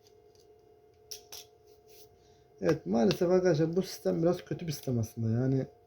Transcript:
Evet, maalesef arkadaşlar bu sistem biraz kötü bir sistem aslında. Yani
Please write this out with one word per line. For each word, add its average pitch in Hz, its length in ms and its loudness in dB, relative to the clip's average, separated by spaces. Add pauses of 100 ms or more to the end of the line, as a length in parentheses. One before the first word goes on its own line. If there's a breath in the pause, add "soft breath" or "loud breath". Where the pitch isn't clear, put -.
(2500 soft breath)
Evet, 165 240 0
maalesef 190 440 2
arkadaşlar 170 460 4
bu 185 60 2
sistem 180 420 -4
biraz 175 220 0
kötü 160 220 -8
bir 160 40 -4
sistem 127 280 -4
aslında. 113 420 -2
Yani 131 240 0 (220)